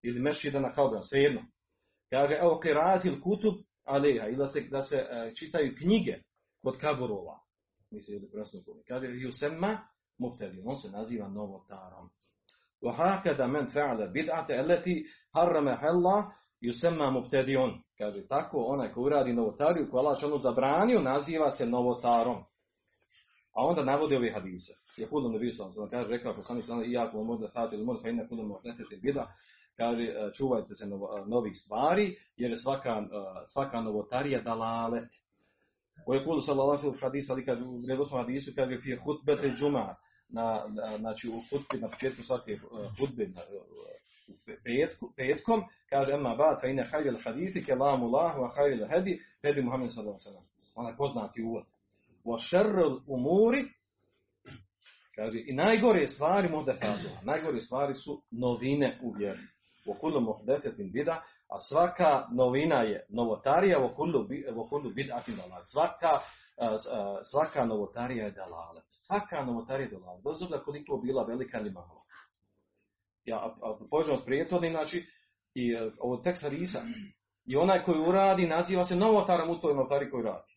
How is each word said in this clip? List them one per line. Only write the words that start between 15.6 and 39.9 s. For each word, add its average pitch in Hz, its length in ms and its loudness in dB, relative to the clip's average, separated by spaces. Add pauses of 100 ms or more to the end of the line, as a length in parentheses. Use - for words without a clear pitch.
Allah 180 380 4 (380)
yusamma 143 480 0
mubtadi'un." 131 640 2 (260)
Kaže, 101 280 -6
tako 143 320 -2
onaj 123 340 -2
ko 117 80 -6
uradi 135 320 2
novotariju, 139 580 2
ko 127 80 2
Allah 135 220 2
dželle 147 180 0
zabranio, 143 600 4
naziva 143 520 2
se 131 140 -2
novotarom. 120 680 2 (1200)
A 120 100 2
onda 156 180 2
navodi 139 320 2
ove 120 160 0
hadise. 92 400 -10 (240)
Je 110 120 -8
kullu 131 240 0
nebi 113 200 -2
sallallahu 98 260 -10
alejhi 107 40 -6
ve 101 60 -8
sellem - 20 -12
kaže, 120 260 -2
rekao 120 180 -4
poslanik 120 300 -8
sallallahu 120 200 -4
alejhi 120 120 -2
ve 120 40 2
sellem, 113 120 -2
"Iyakum 107 80 -6
wa 110 60 -4
muhdathatil 110 560 -4
umur, 120 200 -2
fa 113 60 -6
inna 117 200 -4
kulla 113 140 -8
muhdathatin 104 640 -12
bid'a." 135 220 0 (500)
Kaže, 117 260 0
e, 107 340 -4
čuvajte 117 380 0
se 104 120 -12
novo-, 98 320 -8
e, 98 100 -10
novih 110 280 0
stvari, 175 600 2 (200)
jer 120 140 -2
je 113 60 -2
svaka, 135 340 -2
e, 107 140 -2 (480)
svaka 135 280 -2
novotarija 117 600 -2
dalalet. 113 680 -2 (960)
U 127 80 0
je 139 100 2
kullu 160 160 0
sallallahu 139 300 2
alejhi 143 160 0
ve 135 60 0
sellem 127 100 -8
hadis, 139 280 -4
ali 131 140 -2
kaže, 123 200 -2
u 127 120 -10 (100)
vjerodostojnom 131 400 -2
hadisu 135 300 -6
kaže, 127 240 -2
"Fi 127 160 -6
hutbati 143 540 0
džuma", 120 460 0 (320)